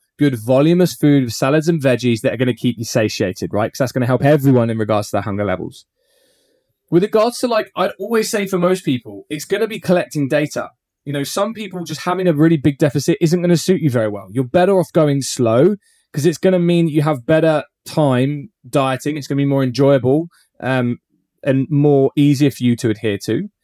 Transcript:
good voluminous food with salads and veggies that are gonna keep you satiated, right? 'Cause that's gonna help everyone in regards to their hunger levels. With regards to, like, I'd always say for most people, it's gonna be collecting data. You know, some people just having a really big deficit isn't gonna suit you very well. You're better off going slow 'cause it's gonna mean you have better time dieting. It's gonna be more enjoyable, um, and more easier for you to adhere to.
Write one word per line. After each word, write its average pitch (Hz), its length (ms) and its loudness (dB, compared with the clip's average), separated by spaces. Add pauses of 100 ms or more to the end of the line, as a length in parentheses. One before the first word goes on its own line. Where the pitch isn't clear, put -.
(180)
good 143 180 0
voluminous 147 600 2
food 143 300 2
with 117 60 -6
salads 147 360 0
and 170 120 0
veggies 123 420 0
that 131 120 -2
are 117 40 -8
gonna 123 180 0
keep 120 240 -2
you 117 40 -6
satiated, 107 680 -4
right? 104 180 -2
'Cause - 60 -18
that's 127 140 -2
gonna 123 160 -4
help 127 160 0
everyone 135 480 4
in 110 80 -4
regards 104 300 -2
to - 20 -20
their 101 100 -4
hunger 104 240 -4
levels. 87 400 -8 (1040)
With 175 140 4
regards 220 360 0
to, 254 80 -2
like, 220 280 -2
I'd 185 240 -2
always 220 320 -2
say 202 160 -2
for 190 100 -2
most 180 260 0
people, 113 460 -6
it's 147 160 -10
gonna 208 220 -2
be 214 120 -10
collecting 156 480 -2
data. 147 440 -4 (340)
You 143 80 -8
know, 143 100 -4
some 202 300 -4
people 185 300 -10
just 165 180 -10
having 180 260 -2
a 165 60 4
really 160 240 4
big 143 220 0
deficit 151 420 0
isn't 170 180 2
gonna 175 180 2
suit 180 220 0
you 143 120 0
very 113 180 0
well. 98 220 -10
You're 127 120 -2
better 180 360 2
off 165 120 -2
going 147 300 2
slow 127 540 2 (360)
'cause 143 140 -2
it's 165 140 0
gonna 185 180 2
mean 170 300 2
you 147 160 0
have 147 240 -4
better 160 360 2 (220)
time 139 640 0 (180)
dieting. 135 500 -2
It's 135 100 -12
gonna 139 100 -4
be 139 80 0
more 139 180 0
enjoyable, 135 640 2 (300)
um, 123 380 -2 (460)
and 135 260 0
more 143 460 4
easier 143 340 4
for - 140 -6
you 120 140 2
to 113 120 -2
adhere 107 300 -2
to. 143 300 -4 (140)